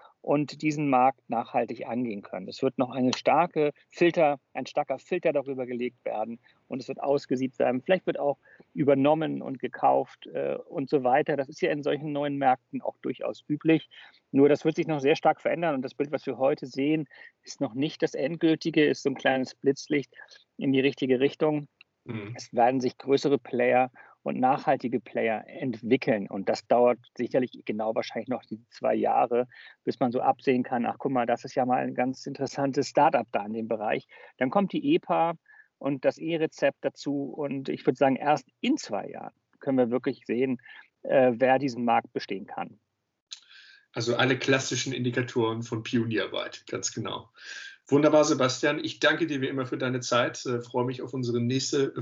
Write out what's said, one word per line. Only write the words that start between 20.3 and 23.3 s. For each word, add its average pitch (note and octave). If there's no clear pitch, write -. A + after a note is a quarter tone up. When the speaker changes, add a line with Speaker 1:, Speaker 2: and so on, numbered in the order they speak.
Speaker 1:
in C3+
die C3+
richtige C3
Richtung. D3
Speaker 2:
Mhm. A2
Speaker 1:
Es -
werden A#2+
sich B2
größere C#3